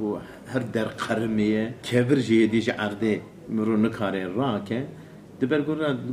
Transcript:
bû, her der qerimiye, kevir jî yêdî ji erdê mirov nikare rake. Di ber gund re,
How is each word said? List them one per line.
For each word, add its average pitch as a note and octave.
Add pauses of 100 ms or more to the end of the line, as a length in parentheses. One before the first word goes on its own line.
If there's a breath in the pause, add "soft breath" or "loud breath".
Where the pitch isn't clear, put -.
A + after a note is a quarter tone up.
bû, G#2 (280 loud breath)
her A#2
der A2+ (200)
qerimiye, A2 (100)
kevir B2
jî A2+
yêdî A2
ji A#2
erdê G#2 (280)
mirov A2
nikare F#2+
rake. A#2 (580 loud breath)
Di B2+
ber D3+
gund D3+
re, D3+ (180)